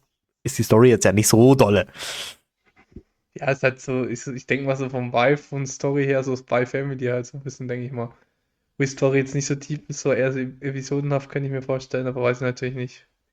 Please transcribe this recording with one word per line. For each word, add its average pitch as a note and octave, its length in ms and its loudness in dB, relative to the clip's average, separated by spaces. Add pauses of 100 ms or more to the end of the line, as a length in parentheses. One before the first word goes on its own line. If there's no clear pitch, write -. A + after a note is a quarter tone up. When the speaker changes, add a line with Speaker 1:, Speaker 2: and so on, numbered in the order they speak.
(440)
Speaker 1:
ist - 140 -6
die A#2 40 0
Story A2+ 280 8
jetzt G#2 160 6
ja F#2 60 6
nicht G#2+ 160 4
so A#2+ 260 8
dolle. G2+ 320 4 (1500)
Speaker 2:
Ja, C#3 160 -4
ist C#3 120 -4
halt C3 180 0
so, B2+ 260 -4
ich, A#2 200 -8
ich B2 200 -12
denk C3+ 200 -6
mal C3+ 100 -2
so C3 140 -6
vom B2 240 -6
Vibe C3+ 260 2 (120)
und C#3 140 -6
Story C#3+ 380 -2
her, C3+ 180 0
so C3 140 -4
Spy B2+ 300 -2
Family C3+ 400 -6
halt B2 180 -4
so C#3+ 140 -16
ein C3+ 40 -14
bisschen, C3 260 -12
denk B2 140 -8
ich B2 100 -10
mal. A#2+ 160 -8 (680)
Wo C#3+ 80 -4
die - 20 2
Story C3+ 320 0
jetzt C3+ 160 -2
nicht C#3+ 120 -4
so C#3+ 80 -4
deep D3 340 -10
ist, D3 120 -12
so C#3 120 0
eher C3 200 0
so C3+ 80 -6
episodenhaft, C3+ 880 -4
könnte C#3 160 -4
ich C3+ 60 -6
mir C3 100 -6
vorstellen, C3 440 -6
aber B2+ 160 -4
weiß B2 160 2
ich C3+ 40 -10
natürlich B2+ 320 -4
nicht. B2+ 320 -10 (260)